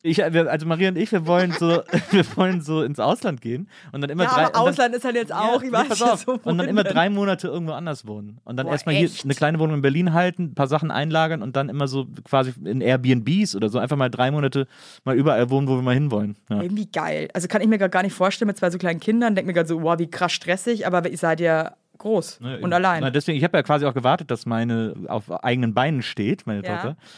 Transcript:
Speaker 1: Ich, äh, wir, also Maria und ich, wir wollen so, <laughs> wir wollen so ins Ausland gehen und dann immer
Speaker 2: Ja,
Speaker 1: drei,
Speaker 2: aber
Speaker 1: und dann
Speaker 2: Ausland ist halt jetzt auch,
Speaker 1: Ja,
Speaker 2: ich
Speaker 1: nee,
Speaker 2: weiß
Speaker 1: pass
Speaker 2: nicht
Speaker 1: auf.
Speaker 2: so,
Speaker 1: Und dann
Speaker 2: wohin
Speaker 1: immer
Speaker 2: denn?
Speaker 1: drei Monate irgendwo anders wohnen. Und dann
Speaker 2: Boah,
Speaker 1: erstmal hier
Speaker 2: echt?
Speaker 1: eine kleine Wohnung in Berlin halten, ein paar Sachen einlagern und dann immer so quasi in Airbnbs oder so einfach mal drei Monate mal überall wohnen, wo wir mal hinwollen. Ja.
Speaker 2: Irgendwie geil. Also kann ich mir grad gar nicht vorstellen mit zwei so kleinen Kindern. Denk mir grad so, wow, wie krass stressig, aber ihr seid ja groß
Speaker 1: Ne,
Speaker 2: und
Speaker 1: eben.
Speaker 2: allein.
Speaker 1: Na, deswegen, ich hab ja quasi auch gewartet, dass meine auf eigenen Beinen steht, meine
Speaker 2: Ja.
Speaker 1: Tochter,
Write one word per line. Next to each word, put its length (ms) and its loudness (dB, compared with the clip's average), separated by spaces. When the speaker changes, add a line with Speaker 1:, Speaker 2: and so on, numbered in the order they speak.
Speaker 1:
Ich, 200 2
äh, 100 0
wir, 180 4
also 160 -2
Maria 220 2
und 80 -2
ich, 160 -2
wir 140 0
wollen 260 4
so, 300 2
<laughs> 140 -2
wir 140 6
wollen 280 0
so 200 -2
ins 160 -4
Ausland 440 0
gehen 260 -6
und 80 -8
dann 80 -4
immer 160 -2
Speaker 2:
Ja, 60 2
Speaker 1:
drei, 140 4
Speaker 2:
aber 40 4
Speaker 1:
und 80 -4
dann 120 4
Speaker 2:
Ausland 260 0
ist 100 -6
halt 100 -2
jetzt 160 -2
auch, 200 -2
Speaker 1:
Ja, 60 2
Speaker 2:
ich 80 0
Speaker 1:
nee, 80 -6
Speaker 2:
weiß 160 2
Speaker 1:
pass 120 -2
Speaker 2:
nicht 100 4
Speaker 1:
auf. 120 0
Speaker 2:
so, 100 -2
Speaker 1:
Und 140 -4
dann 140 0
Speaker 2:
wohin 100 -2
Speaker 1:
immer 140 2
Speaker 2:
denn? 100 -2
Speaker 1:
drei 160 4
Monate 380 -2
irgendwo 260 -6
anders 320 -8
wohnen. 380 -14
Und 120 -10
dann 80 -4
Speaker 2:
Boah, 80 -4
Speaker 1:
erstmal 220 -2
hier 100 4
Speaker 2:
echt? 200 -4
Speaker 1:
eine 100 0
kleine 240 2
Wohnung 180 2
in 60 0
Berlin 320 2
halten, 300 0
ein 100 -8
paar 140 0
Sachen 220 0
einlagern 520 0
und 120 -8
dann 140 -2
immer 180 -2
so 200 -4
quasi 300 0
in 160 -2
Airbnbs 720 2
oder 140 0
so 100 -2
einfach 200 2
mal 100 2
drei 220 2
Monate 360 0
mal 120 2
überall 340 4
wohnen, 180 2
wo 80 2
wir 60 0
mal 100 2
hinwollen. 420 0
Ja. 140 -2
Speaker 2:
Irgendwie 280 -4
geil. 440 -4
Also 120 -4
kann 140 0
ich 80 2
mir 80 4
grad 160 0
gar 100 2
nicht 120 -2
vorstellen 320 0
mit 100 -2
zwei 140 0
so 80 -8
kleinen 220 -2
Kindern. 340 2
Denk 120 0
mir 60 -4
grad 160 2
so, 140 -2
wow, 160 2
wie 120 -4
krass 220 -2
stressig, 540 -2
aber 240 0
ihr 80 -10
seid 220 0
ja 340 0
groß 420 -4
Speaker 1:
Ne, 140 -8
Speaker 2:
und 80 -10
Speaker 1:
eben. 100 -2
Speaker 2:
allein. 300 2
Speaker 1:
Na, 80 0
deswegen, 260 0
ich 80 2
hab 80 0
ja 100 4
quasi 220 2
auch 80 2
gewartet, 380 0
dass 160 -4
meine 480 -2
auf 220 -6
eigenen 300 0
Beinen 260 2
steht, 460 -4
meine 180 -6
Speaker 2:
Ja. 120 -6
Speaker 1:
Tochter, 200 -6